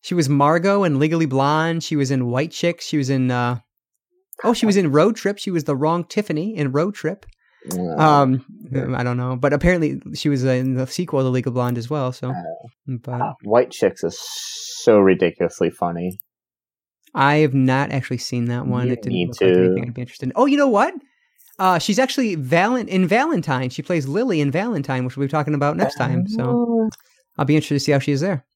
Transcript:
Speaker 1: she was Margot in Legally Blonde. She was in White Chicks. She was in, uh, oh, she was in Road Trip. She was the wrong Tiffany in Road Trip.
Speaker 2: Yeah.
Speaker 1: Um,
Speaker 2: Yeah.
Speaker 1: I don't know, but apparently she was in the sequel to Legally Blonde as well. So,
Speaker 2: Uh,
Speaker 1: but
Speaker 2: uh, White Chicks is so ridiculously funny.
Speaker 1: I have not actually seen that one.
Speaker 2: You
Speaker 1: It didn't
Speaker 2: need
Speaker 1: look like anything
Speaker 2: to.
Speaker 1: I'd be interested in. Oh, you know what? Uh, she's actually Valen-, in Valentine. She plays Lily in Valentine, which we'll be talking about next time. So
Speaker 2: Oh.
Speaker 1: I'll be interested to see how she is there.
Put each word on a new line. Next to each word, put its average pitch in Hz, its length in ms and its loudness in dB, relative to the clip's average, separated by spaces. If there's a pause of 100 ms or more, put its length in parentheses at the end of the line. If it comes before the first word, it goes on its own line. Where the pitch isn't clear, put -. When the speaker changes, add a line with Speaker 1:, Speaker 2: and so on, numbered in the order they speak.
Speaker 1:
she - 120 -6
was 160 140 2
Margot 170 560 4
in 147 140 2
Legally 156 280 2
Blonde. 156 580 0
She - 120 -4
was 135 140 0
in 127 160 0
White 131 240 -2
Chicks. - 360 -4
She 156 120 -4
was 131 120 0
in, 131 200 2
uh, 123 300 -2 (840)
oh, 240 100 2
she 226 120 0
was 196 100 4
in 170 160 2
Road 180 240 4
Trip. 208 220 -4
She - 120 -8
was 165 140 -2
the 147 120 -2
wrong 160 280 0
Tiffany 208 520 -4
in 143 160 -2
Road 170 220 0
Trip. - 320 -8 (480)
Speaker 2:
Yeah. 180 200 -4 (280)
Speaker 1:
Um, 131 220 0 (280)
Speaker 2:
Yeah. 131 240 -4
Speaker 1:
I 127 60 -4
don't 123 140 -2
know, 127 200 -4
but 131 160 0
apparently 156 480 0 (140)
she - 140 -4
was 131 160 0
in 131 300 0
the 131 120 -2
sequel 160 360 -2
to 131 60 2
Legally 127 260 0
Blonde 123 240 0
as 120 120 -8
well. 135 220 -2
So, 127 180 -8
Speaker 2:
Uh, 123 720 -10
Speaker 1:
but 123 180 -6
Speaker 2:
uh, 123 140 -4 (100)
White 120 280 2
Chicks - 320 0
is 82 140 -4 (640)
so 110 180 6
ridiculously 87 680 2
funny. 87 480 -6 (960)
Speaker 1:
I 139 220 4
have 151 180 4
not 131 360 2
actually 127 280 -4
seen 120 280 -4
that 120 200 -4
one. 123 200 0
Speaker 2:
You 123 60 0
Speaker 1:
It 120 100 -6
didn't - 120 -4
Speaker 2:
need 87 140 -2
Speaker 1:
look - 120 -8
like 95 100 4
anything 92 320 4
Speaker 2:
to. 123 60 -6
Speaker 1:
I'd 117 60 -10
be 127 80 -10
interested - 240 -10
in. 127 100 -4
Oh, 262 100 4
you 277 100 2
know 285 120 4
what? 254 260 2 (640)
Uh, 185 220 4
she's 202 180 0
actually 254 380 0
Valen-, 180 500 0
in 185 220 2
Valentine. 170 600 0
She 147 120 -10
plays 160 240 -2
Lily 180 340 0
in 143 120 0
Valentine, 143 520 -2
which 127 120 -6
we'll 139 100 -2
be 131 40 -4
talking 151 240 -2
about 143 220 0
next 185 200 -2
time. 165 320 -2
So 220 160 -4
Speaker 2:
Oh. 233 460 0 (460)
Speaker 1:
I'll 143 80 0
be 143 120 2
interested 147 180 0
to 139 60 0
see 151 100 -2
how 139 80 4
she 143 140 -2
is 135 80 0
there. 170 240 -4 (100)